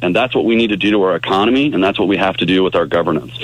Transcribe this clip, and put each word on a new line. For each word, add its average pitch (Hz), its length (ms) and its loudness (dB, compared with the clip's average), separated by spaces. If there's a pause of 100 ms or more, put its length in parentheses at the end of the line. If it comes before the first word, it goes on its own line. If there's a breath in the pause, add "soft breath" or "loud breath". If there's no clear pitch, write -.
And 90 140 -2
that's 120 200 0
what 131 100 0
we 113 100 2
need 113 140 2
to 101 80 -2
do 101 160 0
to 104 100 2
our 92 140 2
economy, 117 560 0
and 92 100 0
that's 98 160 0
what 95 100 0
we 98 100 2
have 95 200 0
to 90 80 -2
do 92 160 2
with 92 120 0
our 85 120 0
governance, 82 460 -2 (120)